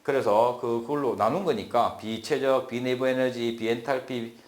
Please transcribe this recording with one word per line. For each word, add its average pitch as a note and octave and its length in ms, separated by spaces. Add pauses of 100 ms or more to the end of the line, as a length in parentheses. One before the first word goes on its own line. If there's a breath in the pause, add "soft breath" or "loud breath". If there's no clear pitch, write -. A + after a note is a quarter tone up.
그래서 A#2+ 580
그, A#2 220
그걸로 C3 340
나눈 B2 300
거니까 A2 520
비체적, B2+ 720
비내부 B2+ 400
에너지, A#2+ 480
비엔탈피, A#2 800 (100 loud breath)